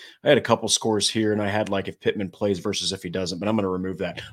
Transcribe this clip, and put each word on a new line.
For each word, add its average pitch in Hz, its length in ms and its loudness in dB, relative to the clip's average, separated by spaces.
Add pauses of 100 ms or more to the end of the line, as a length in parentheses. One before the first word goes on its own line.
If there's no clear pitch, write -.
(220)
I - 60 2
had 139 100 8
a 104 40 2
couple 113 260 2
scores 107 400 2
here, 107 240 2
and 104 80 2
I 104 80 0
had, 104 200 0
like, 98 200 -2
if 92 120 -12
Pittman 104 280 -2
plays 101 300 0
versus 92 340 -4
if 95 100 -8
he 90 60 -8
doesn't, 92 300 -4
but 98 100 -2
I'm 110 80 2
gonna 98 120 2
remove 92 300 -4
that. 87 220 -6 (120)